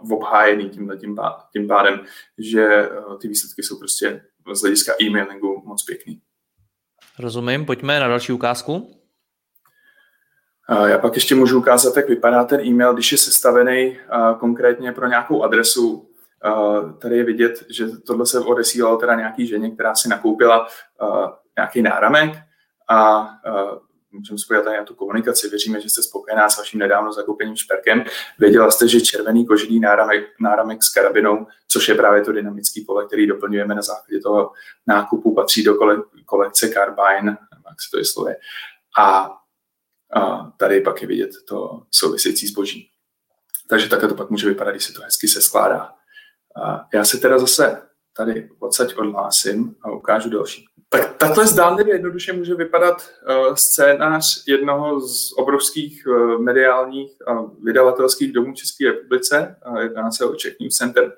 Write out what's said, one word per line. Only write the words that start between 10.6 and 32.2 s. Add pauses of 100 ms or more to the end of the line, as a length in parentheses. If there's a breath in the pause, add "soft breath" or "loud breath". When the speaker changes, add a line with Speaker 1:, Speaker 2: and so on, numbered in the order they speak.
Speaker 1:
Eh,
já
pak
ještě
můžu
ukázat,
jak
vypadá
ten
e-mail,
když
je
sestavený,
eh,
konkrétně
pro
nějakou
adresu. (400 soft breath)
Eh,
tady
je
vidět,
že
tohle
se
odesílalo
teda
nějaký
ženě,
která
si
nakoupila, (340 loud breath)
eh, (280)
nějaký
náramek (500 soft breath)
a, (180)
eh, (320)
můžeme
se
podívat
tady
na
tu
komunikaci.
„Věříme,
že
jste
spokojená
s
vaším
nedávno
zakoupeným
šperkem. (340 loud breath)
Věděla
jste,
že
červený
kožený
náramek, (160)
náramek
s
karabinou, (220 soft breath)
což
je
právě